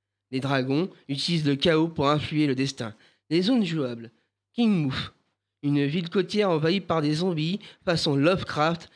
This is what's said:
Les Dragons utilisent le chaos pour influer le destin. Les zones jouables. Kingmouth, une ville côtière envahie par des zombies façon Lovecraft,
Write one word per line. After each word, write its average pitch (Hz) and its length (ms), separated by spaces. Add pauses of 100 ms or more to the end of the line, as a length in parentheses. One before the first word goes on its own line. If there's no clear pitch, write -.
(300)
Les 131 80
Dragons 135 500 (200)
utilisent 151 380
le 143 100
chaos 160 320
pour 151 200
influer 151 380
le 135 80
destin. 127 400 (340)
Les 170 140
zones 226 220
jouables. 123 480 (400)
Kingmouth, 160 600 (520)
une 143 220
ville 170 240
côtière 196 400
envahie 165 300
par 165 220
des 151 120
zombies 170 440 (260)
façon 165 300
Lovecraft, 160 800